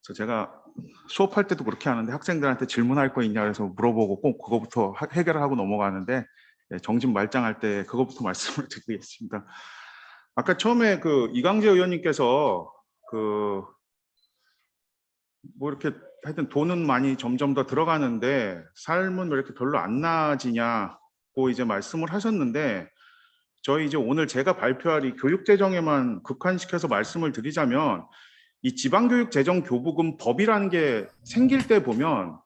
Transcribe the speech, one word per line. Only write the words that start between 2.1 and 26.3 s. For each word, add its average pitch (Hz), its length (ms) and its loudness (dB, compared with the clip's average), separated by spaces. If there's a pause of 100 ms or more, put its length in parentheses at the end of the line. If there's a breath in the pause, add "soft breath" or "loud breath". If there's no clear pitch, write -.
학생들한테 143 560 -2
질문할 131 460 2
거 127 100 -2
있냐 110 200 0
그래서 104 220 -2
물어보고 101 560 0
꼭 127 220 -2
그거부터 113 480 -2
하-, 98 220 -8
해결을 160 280 0
하고 139 140 0
넘어가는데, 101 720 -2 (480 soft breath)
예, 92 60 -8
정신 117 340 0
말짱할 107 480 0
때 101 240 -2
그거부터 123 400 -4
<laughs> - 0 -
말씀을 101 440 -6
드리겠습니다. 107 800 -12 (880 loud breath)
아까 170 220 2
처음에 226 420 4
그 135 340 2
이강재 196 360 4
의원님께서 147 1040 2 (360)
그 104 680 -4 (1800)
뭐 139 120 -6
이렇게 143 200 -6 (320)
하여튼 151 260 -6
돈은 170 380 0
많이 135 300 2
점점 127 380 0
더 131 120 0
들어가는데 127 960 0 (120)
삶은 185 560 -2
왜 147 60 -2
이렇게 135 180 -4
별로 135 240 -2
안 101 220 -2
나아지냐고 131 1500 -2
이제 123 140 -2
말씀을 139 480 -4
하셨는데 147 760 -2 (720 soft breath)
저희 151 240 0
이제 147 100 -2
오늘 143 300 0
제가 139 300 0
발표할 135 480 0
이 127 80 -2
교육 139 320 0
재정에만 160 800 2
국한시켜서 170 680 -2